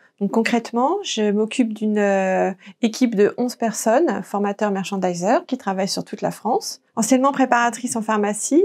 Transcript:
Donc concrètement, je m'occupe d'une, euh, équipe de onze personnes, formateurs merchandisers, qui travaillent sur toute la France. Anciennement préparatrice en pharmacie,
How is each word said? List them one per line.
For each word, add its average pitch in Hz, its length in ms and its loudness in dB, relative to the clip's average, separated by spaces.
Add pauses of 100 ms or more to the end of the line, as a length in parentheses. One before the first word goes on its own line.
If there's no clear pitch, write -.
(200)
Donc 196 120 -2
concrètement, 233 720 0
je 214 260 0
m'occupe 220 460 0
d'une, 214 240 0
euh, 190 520 2 (300)
équipe 233 320 0
de 202 240 4
onze 240 180 -2
personnes, 226 680 0
formateurs 202 480 -2
merchandisers, 190 760 -2
qui 254 140 -6
travaillent 196 280 -2
sur - 160 -6
toute - 200 -12
la 175 80 0
France. - 500 -4 (140)
Anciennement 262 360 2
préparatrice 240 640 0
en 226 60 -4
pharmacie, 214 640 0